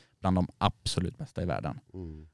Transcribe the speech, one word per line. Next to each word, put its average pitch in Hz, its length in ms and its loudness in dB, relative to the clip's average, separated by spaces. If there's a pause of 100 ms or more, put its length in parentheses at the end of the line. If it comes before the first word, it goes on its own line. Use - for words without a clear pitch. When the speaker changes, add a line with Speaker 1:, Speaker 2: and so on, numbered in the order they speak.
(220)
Speaker 1:
bland 92 160 4
de 90 100 4 (100)
absolut - 600 0
bästa - 240 -6
i 95 40 -2
världen. 69 340 -4 (140)
Speaker 2:
Mm. 80 400 -12